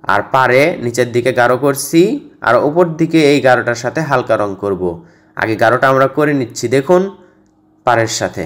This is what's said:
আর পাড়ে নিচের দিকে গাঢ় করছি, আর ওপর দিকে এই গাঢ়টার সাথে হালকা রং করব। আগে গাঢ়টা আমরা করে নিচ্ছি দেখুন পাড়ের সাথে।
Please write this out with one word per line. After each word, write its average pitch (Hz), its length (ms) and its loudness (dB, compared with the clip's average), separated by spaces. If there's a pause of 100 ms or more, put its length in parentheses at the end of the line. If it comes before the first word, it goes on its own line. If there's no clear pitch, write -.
আর 101 180 2 (120)
পাড়ে 131 280 4 (240)
নিচের 120 300 -2
দিকে 123 240 0
গাঢ় 120 160 2 (100)
করছি, 143 360 0 (460)
আর 117 80 4 (120)
ওপর 175 180 2 (140)
দিকে 165 200 2 (120)
এই 147 140 2
গাঢ়টার 120 380 2
সাথে 123 160 -4 (100)
হালকা 123 320 0
রং 104 80 -4 (140)
করব। 95 200 -4 (580)
আগে 110 200 -2
গাঢ়টা 120 320 2
আমরা 135 140 2 (100)
করে 151 220 0
নিচ্ছি 120 260 -8 (100)
দেখুন 180 260 2 (840)
পাড়ের 113 340 0
সাথে। 92 260 -6